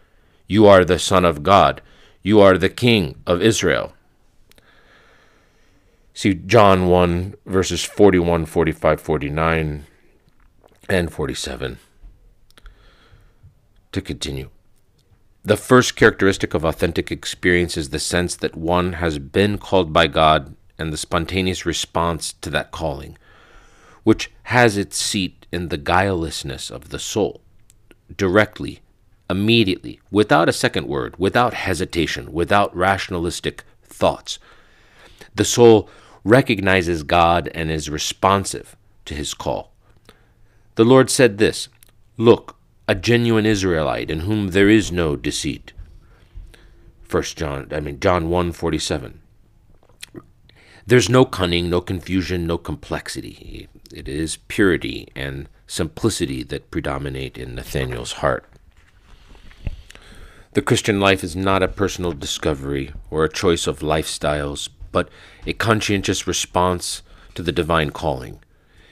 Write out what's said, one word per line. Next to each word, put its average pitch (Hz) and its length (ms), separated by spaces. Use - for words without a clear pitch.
"You 104 180
are 95 180
the 85 140
Son 92 260
of 78 180
God. 78 380
You 104 180
are 95 180
the 90 120
King 107 460
of 87 160
Israel." 95 520
See 98 220
John 95 540
one, 90 460
verses 90 400
forty-one, 85 640
forty-five, 78 540
forty-nine, 78 840
and 87 240
forty-seven. 65 680
To 98 80
continue. 67 480
The 104 120
first - 360
characteristic 98 600
of 82 100
authentic 85 480
experience 87 640
is 73 140
the 73 80
sense 87 380
that - 200
one 87 380
has 82 240
been 98 400
called 90 340
by 82 140
God 78 500
and 80 120
the 76 60
spontaneous 90 680
response 85 760
to - 100
that - 220
calling, 143 460
which - 260
has 117 340
its 98 180
seat - 560
in 87 160
the 71 80
guilelessness 82 920
of - 180
the 71 100
soul, - 440
directly, 98 640
immediately, 101 720
without 147 380
a 170 40
second 98 340
word, 64 320
without 113 340
hesitation, 85 800
without 98 420
rationalistic 87 880
thoughts. - 560
The 107 100
soul 113 460
recognizes 95 760
God 85 520
and 82 160
is 76 200
responsive 95 840
to - 100
his 71 200
call. - 380
The 113 80
Lord 127 260
said 120 260
this, 101 320
"Look, 113 400
a 104 80
genuine 113 520
Israelite 80 640
in 80 100
whom 101 280
there 98 200
is 107 240
no 82 240
deceit." - 560
First - 360
John, 71 320
I 76 100
mean, 71 200
John 90 280
one 87 240
forty-seven. 80 680
There's 113 220
no 131 160
cunning, 87 460
no 87 100
confusion, 90 640
no 82 120
complexity. - 1080
It - 120
is 76 300
purity - 680
and 69 320
simplicity 82 760
that - 280
predominate 67 680
in 62 160
Nathanael's 62 600
heart. 69 300
The - 80
Christian 107 400
life 98 240
is 82 100
not 95 280
a 92 60
personal 90 440
discovery 69 800
or 78 140
a 78 80
choice 85 340
of 71 120
lifestyles, 73 920
but 87 160
a 85 80
conscientious 101 720
response 90 760
to - 80
the 87 80
divine 80 400
calling. 65 500